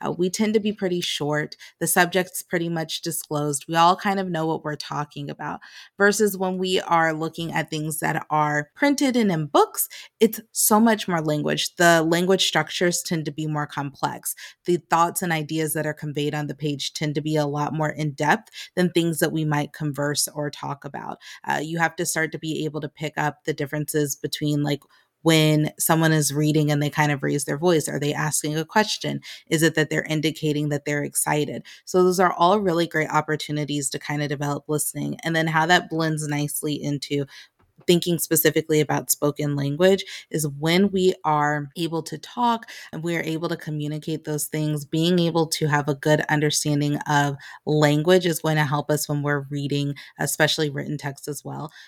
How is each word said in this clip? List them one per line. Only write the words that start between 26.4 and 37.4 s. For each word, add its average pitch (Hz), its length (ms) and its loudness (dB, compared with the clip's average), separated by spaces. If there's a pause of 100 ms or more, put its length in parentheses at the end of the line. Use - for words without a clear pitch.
and 147 100 0
they 147 100 -2
kind 151 200 0
of 143 140 -2
raise 143 220 -2
their 143 120 -4
voice. 165 300 2
Are 151 100 -4
they 143 160 -2
asking 151 420 -4
a 160 80 -2
question? - 560 -2 (280)
Is 156 160 2
it 160 100 4
that 156 160 2
they're 156 140 -2
indicating 151 640 -2
that 143 160 -2
they're 147 180 -2
excited? 147 640 -2 (200)
So 185 200 4
those 185 160 4
are 180 120 6
all 180 280 4
really 170 260 2
great 156 240 -2
opportunities 147 800 -2
to 147 80 -6
kind 147 240 -4
of 143 60 -2
develop 143 400 -4
listening, 147 560 -2
and 165 100 -2
then 160 140 2
how 160 180 2
that 175 240 4
blends 156 380 0
nicely 147 520 -2
into 143 440 -2 (600)